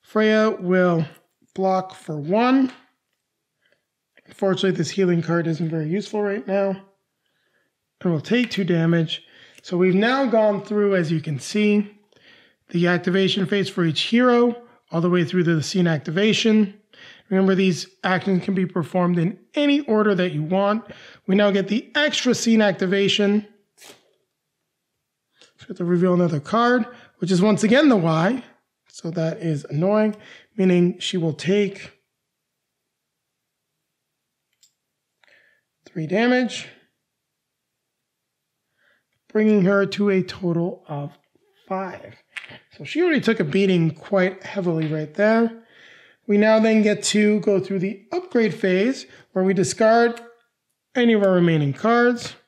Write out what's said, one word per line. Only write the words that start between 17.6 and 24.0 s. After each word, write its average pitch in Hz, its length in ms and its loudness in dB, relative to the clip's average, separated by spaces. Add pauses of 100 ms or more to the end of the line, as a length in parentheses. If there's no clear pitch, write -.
actions 185 400 0
can 190 120 -4
be 190 100 0
performed 180 540 -2
in 180 180 -2 (160)
any 294 280 2
order 214 340 0
that 180 160 0
you 151 100 -4
want. 196 420 -2 (440)
We 190 80 2
now 208 160 4
get 196 160 -2
the 214 280 -6
extra 294 380 0
scene 220 280 2
activation. 202 840 0 (1900)